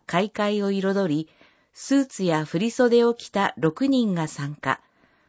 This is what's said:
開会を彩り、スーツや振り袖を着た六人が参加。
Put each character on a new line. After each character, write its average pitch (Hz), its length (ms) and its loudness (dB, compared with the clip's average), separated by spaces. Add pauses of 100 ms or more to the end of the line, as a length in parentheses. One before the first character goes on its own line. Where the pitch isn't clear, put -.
開 196 240 -2
会 208 320 -2
を 196 80 0
彩 190 460 0
り、 156 120 -4 (440)
ス - 240 0
ー 277 100 2
ツ - 180 -8
や 156 200 2
振 165 140 -4
り 226 120 0
袖 240 320 4
を 233 120 2
着 - 160 -18
た 202 260 -2
六 160 300 0
人 247 280 2
が 160 140 -2
参 143 260 -8
加。 - 260 -4 (480)